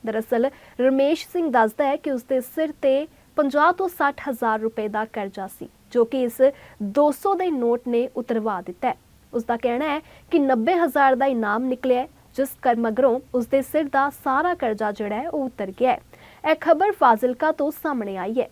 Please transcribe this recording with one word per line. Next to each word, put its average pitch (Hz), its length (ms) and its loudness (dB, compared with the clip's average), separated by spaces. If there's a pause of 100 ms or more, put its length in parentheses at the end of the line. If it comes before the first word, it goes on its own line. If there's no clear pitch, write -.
ਦਰਅਸਲ 226 460 -2 (300)
ਰਮੇਸ਼ 269 520 2
ਸਿੰਘ 330 180 -2
ਦੱਸਦਾ 233 360 2
ਹੈ 277 100 0
ਕਿ 294 140 -6
ਉਸਦੇ 254 300 -2
ਸਿਰ 311 320 -6 (100)
ਤੇ 277 240 2 (300)
ਪੰਜਾਹ 294 360 2
ਤੋਂ 359 160 -2
ਸੱਠ 285 400 -4
ਹਜ਼ਾਰ 226 320 -2
ਰੁਪਏ 220 280 -4
ਦਾ 214 160 -4
ਕਰਜ਼ਾ 196 420 -8 (120)
ਸੀ, - 100 -14 (240)
ਜੋ 240 120 4
ਕਿ 254 180 -2
ਇਸ 240 180 -4 (420)
ਦੋ 285 300 4
ਸੌ 392 220 0
ਦੇ 359 160 0
ਨੋਟ 240 380 0
ਨੇ 240 280 0
ਉਤਰਵਾ 220 440 -4
ਦਿੱਤਾ 180 280 -6
ਹੈ। - 60 -2 (380)
ਉਸਦਾ 233 240 -2
ਕਹਿਣਾ 254 320 -2
ਹੈ 294 120 -4 (300)
ਕਿ 339 80 2
ਨੱਬੇ 262 360 2
ਹਜ਼ਾਰ 277 420 4
ਦਾ 269 100 0
ਇਨਾਮ 233 380 0
ਨਿਕਲਿਆ 254 360 0
ਹੈ, 302 80 -6 (280)
ਜਿਸ 269 120 0 (140)
ਕਰ 240 140 2
ਮਗਰੋਂ 233 440 2 (140)
ਉਸਦੇ 254 280 0
ਸਿਰ 302 220 -2
ਦਾ 277 240 0 (160)
ਸਾਰਾ 311 300 0
ਕਰਜ਼ਾ 214 380 -2
ਜਿਹੜਾ 208 240 -4
ਹੈ 285 120 -6
ਉਹ 294 160 -4
ਉਤਰ 202 360 -8
ਗਿਆ 254 100 4
ਹੈ। - 100 -2 (500)
ਇਹ 311 100 4
ਖਬਰ 349 320 2
ਫਾਜ਼ਿਲਕਾ 254 600 2
ਤੋਂ 311 180 -2 (120)
ਸਾਹਮਣੇ 226 340 -6
ਆਈ 190 240 -6
ਹੈ। - 120 -4